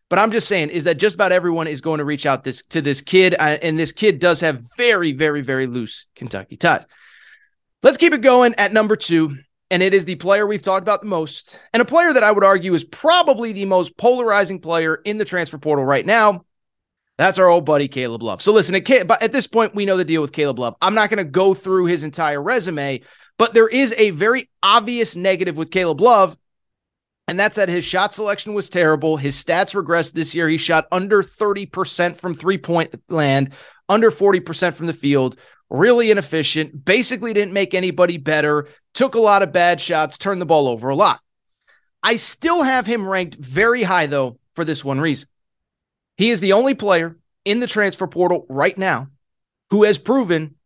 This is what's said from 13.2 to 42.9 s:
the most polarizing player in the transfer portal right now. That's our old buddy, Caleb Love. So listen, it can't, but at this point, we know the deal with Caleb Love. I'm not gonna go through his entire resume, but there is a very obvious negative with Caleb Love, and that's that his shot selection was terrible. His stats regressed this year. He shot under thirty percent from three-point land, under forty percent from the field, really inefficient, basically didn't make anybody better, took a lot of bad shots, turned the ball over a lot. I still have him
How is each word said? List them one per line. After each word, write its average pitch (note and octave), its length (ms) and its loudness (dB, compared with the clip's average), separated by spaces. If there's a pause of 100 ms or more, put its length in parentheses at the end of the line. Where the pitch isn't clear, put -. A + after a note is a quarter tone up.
the G3 140 -6
most F3+ 300 0
polarizing G#3 640 0
player E3 380 -2
in G#3 200 -8
the G#3+ 80 -4
transfer E3+ 340 -6
portal C#3+ 260 0
right C3+ 200 0
now. G#3+ 400 2 (760)
That's F#3 200 2
our F#3 100 6
old E3+ 180 4
buddy, C#3+ 200 2
Caleb A#2+ 380 -8
Love. G2+ 180 -6
So G3+ 80 2
listen, F#3 240 4
it F#3 100 -2
can't, A#3 220 2
but G#3+ 160 2
at A3+ 80 0
this B3 160 -2
point, A3 300 -2
we G#3 80 -2
know F#3+ 120 0
the F#3 80 0
deal D#3 180 0
with C#3 100 -6
Caleb C#3 260 -2
Love. A#2+ 240 -4
I'm G3+ 140 2
not G#3+ 120 2
gonna G#3 140 -2
go F#3 320 2
through F#3 300 -2
his E3+ 180 -2
entire D3 400 -4
resume, D#3+ 600 -4 (360)
but A3 160 2
there A3 140 6
is A#3+ 280 0
a G#3+ 140 2
very A3 400 -2 (100)
obvious A3 540 0
negative F3+ 420 -2
with D#3+ 140 -6
Caleb E3+ 300 -2
Love, G3 360 4 (920)
and F3 100 -6
that's G#3 160 0
that G3 140 0
his E3+ 160 -4
shot F#3+ 280 -2
selection G#3 420 -8
was G3+ 160 -8
terrible. D#3 480 0
His C#3 220 -6
stats F#3+ 400 -2
regressed E3 340 -2
this D#3 200 -6
year. E3 140 -2
He D#3+ 80 0
shot D#3 340 0
under G3 320 0
thirty G3+ 440 -6
percent F3 500 -4
from F3+ 180 -8
three-point E3+ 580 -2 (160)
land, C#3 440 0 (360)
under A3 220 4
forty G3 300 2
percent E3 340 -4
from E3 120 -8
the E3 60 -4
field, C#3 440 0 (320)
really A3+ 420 4
inefficient, D#3 760 -4
basically A3+ 480 0
didn't G3+ 200 -2
make G3 220 -2
anybody F3+ 420 0
better, D3 500 -2 (260)
took C4 220 0
a A3+ 60 0
lot G3+ 220 4
of E3 100 -2
bad F3 280 2
shots, D#3 380 -4
turned F#3+ 220 -4
the F3 60 -8
ball D3 200 2
over A#2+ 220 -4
a C#3 80 -2
lot. F3 240 2 (840)
I A#3 140 0
still E4 480 -2
have C4 220 0
him G#3+ 220 -4